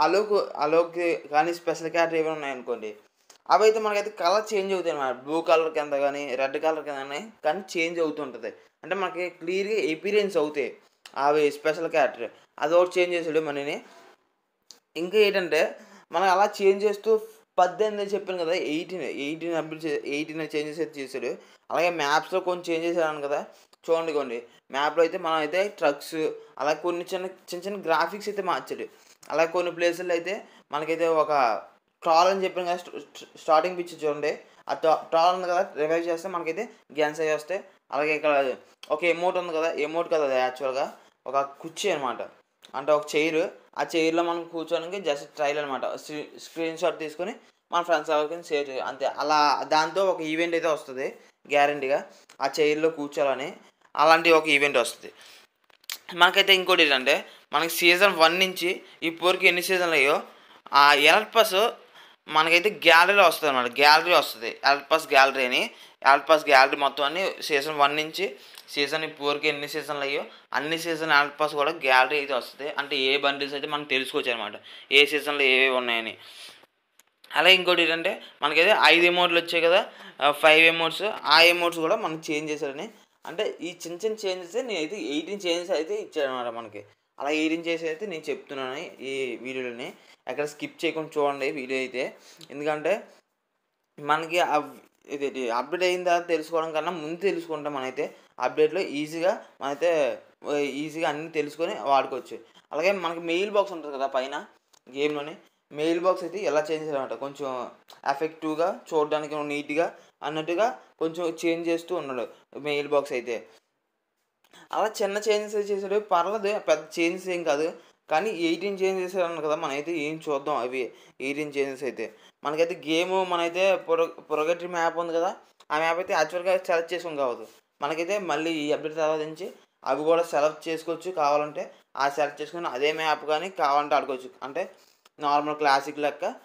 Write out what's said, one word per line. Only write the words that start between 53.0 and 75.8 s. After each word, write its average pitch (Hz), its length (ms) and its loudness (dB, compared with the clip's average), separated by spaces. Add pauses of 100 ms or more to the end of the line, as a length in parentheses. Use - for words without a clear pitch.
అలాంటి 165 340 6
ఒక 156 100 4 (100)
ఈవెంట్ 139 260 4
వస్తుంది. - 280 -6 (1080)
మనకైతే 185 380 6
ఇంకోటి 180 260 4
ఏంటంటే, 139 300 4 (400)
మనకి 165 260 0
సీజన్ 180 420 6
వన్ 165 220 6
నుంచి 180 260 -2 (380)
ఇప్పటివరకు 180 420 0
ఎన్ని 175 180 0
సీజన్లు 180 300 2
అయ్యో 143 180 4 (640)
ఆ 143 40 10 (240)
ఎలర్ట్ 214 260 4
పాస్ 190 220 4 (800)
మనకైతే 170 340 4 (160)
గ్యాలరీలో 180 420 8
వస్తుంది 156 220 0
అనమాట. 123 180 2 (120)
గ్యాలరీ 160 400 8
వస్తుంది, 113 300 -4 (180)
ఎలర్ట్ 139 240 2
పాస్ 156 200 2
గ్యాలరీ 135 380 6
అని. 143 120 0 (460)
ఎలర్ట్ 139 220 4
పాస్ 151 200 4
గ్యాలరీ 139 360 6
మొత్తం 139 220 -2
అన్ని 170 140 -4 (260)
సీజన్ 151 340 -2
వన్ 143 200 2
నుంచి 160 220 -6 (500)
సీజన్ 147 320 -2
ఇప్పటివరకు 147 440 -4
ఎన్ని 143 240 -4
సీజన్లు 143 320 -6
అయ్యో 147 160 -4 (360)
అన్ని 151 260 -2
సీజన్ 160 320 -2
ఎలర్ట్ 143 240 -6
పాస్ 151 200 -4
కూడా 147 120 -2 (120)
గ్యాలరీ 131 360 2
అయితే 139 200 -6
వస్తుంది. 135 280 -12 (120)
అంటే 143 140 -6 (140)
ఏ 135 40 2 (120)
బండిల్స్ 139 320 -2
అయితే 143 180 -8
మనం 147 100 -4 (100)
తెలుసుకోవచ్చు 131 400 -4
అనమాట, 107 220 -8 (420)
ఏ - 20 10 (120)
సీజన్లో 143 400 0
ఏవేవి 131 280 4